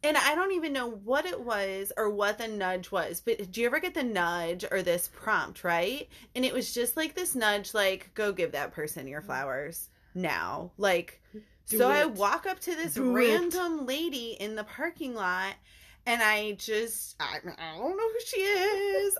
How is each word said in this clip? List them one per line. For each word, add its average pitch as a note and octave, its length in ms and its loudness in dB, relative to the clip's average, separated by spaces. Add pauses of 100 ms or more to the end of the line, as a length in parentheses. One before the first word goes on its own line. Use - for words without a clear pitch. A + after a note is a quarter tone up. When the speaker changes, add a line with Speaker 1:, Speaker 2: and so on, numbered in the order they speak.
Speaker 1:
And D4+ 140 4
I C#4 180 6
don't F#4 180 2
even D#4+ 200 0
know B3+ 140 -2
what A#3+ 400 0
it F4+ 120 -4
was G3 560 -2
or G#3+ 140 2
what G#3 300 2
the A3+ 100 -4
nudge F#3 420 -2
was. E3+ 300 -2
But G3+ 320 -2
do A3 80 -4
you A#3 60 4
ever C4 140 2
get F4+ 120 -4
the E4+ 100 -2
nudge F3 680 0
or F#3+ 100 2
this F3 320 0
prompt, - 500 -2
right? F#3 460 0 (260)
And B3 80 -2
it C4 120 2
was - 180 -2
just, A#3+ 240 0
like, D#4+ 180 -2
this F4+ 200 -2
nudge, G#3 400 2
like, F#3+ 400 2
"Go G#3 180 0
give F3+ 200 -2
that C#3+ 200 -2
person D3+ 340 -8
your C#3+ 140 -8
flowers C#3 680 -6 (240)
now." D3+ 640 -2
Like, F#3 420 2 (480)
Speaker 2:
Do - 80 -2
Speaker 1:
so B3 140 6
I D4 100 6
Speaker 2:
it. D4+ 120 4
Speaker 1:
walk G3+ 340 2
up F#4 140 -4
to F4 140 -2
this E4 200 -4
Speaker 2:
Do B3+ 200 2
it. B3 140 6
Speaker 1:
random E4+ 560 2
lady C4+ 460 -4 (100)
in G#3+ 140 -4
the G#3+ 100 -6
parking C#4+ 500 -6
lot. F#3+ 400 -2 (520)
And A#3 160 2
I G#3+ 300 4
just, A3 680 -4
I, - 160 -4 (220)
I D#3+ 180 -10
don't C4 220 -2
know A4+ 120 0
who A4+ 160 -4
she A4 140 -2
is. G4 800 2